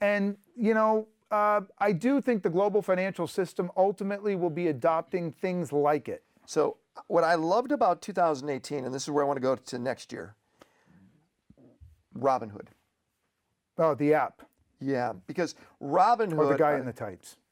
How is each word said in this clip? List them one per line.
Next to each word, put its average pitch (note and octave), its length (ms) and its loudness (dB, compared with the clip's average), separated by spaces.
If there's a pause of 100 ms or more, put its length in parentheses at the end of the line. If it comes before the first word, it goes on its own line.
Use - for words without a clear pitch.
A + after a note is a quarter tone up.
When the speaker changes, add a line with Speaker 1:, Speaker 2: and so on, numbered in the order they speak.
Speaker 1:
and, G3+ 360 0 (180)
you A3+ 180 2
know, A3 340 2 (220)
uh, G#3 320 2 (160)
I G#3 140 2
do B3 280 2
think A#3 220 0
the G3 80 0
global G3 320 2
financial F#3 460 -2
system F3+ 500 -4
ultimately G3 580 0
will F3 140 0
be E3 200 -2
adopting D#3+ 640 0
things F3+ 380 -4
like D3 380 2
it. E2+ 140 -10 (240)
Speaker 2:
So - 300 0 (300)
what E3 160 2
I E3+ 120 4
loved G3+ 360 0
about G3 300 2
two G3+ 120 -12
thousand D3+ 360 0
eighteen, C#3 360 -6
and B2+ 100 -6
this C#3 80 -6
is D3+ 60 -10
where C#3+ 140 2
I C#3 40 0
wanna C#3 140 -2
go B2+ 140 2
to - 220 -10
next A#2+ 360 -6
year, G2+ 220 -12 (1800)
Robinhood. A#2+ 500 -4 (1120)
Speaker 1:
Oh, D#3+ 160 2
the D3 200 2
app. - 280 0 (380)
Speaker 2:
Yeah, B2 340 -2 (140)
because D#3+ 280 -4 (260)
Robinhood F#3 560 2
Speaker 1:
Or D3+ 100 4
the C#3 100 2
guy D3 180 4
Speaker 2:
uh, C#3 40 -2
Speaker 1:
in C3 60 -6
the A#2 80 -8
tights. G2 420 -12 (160)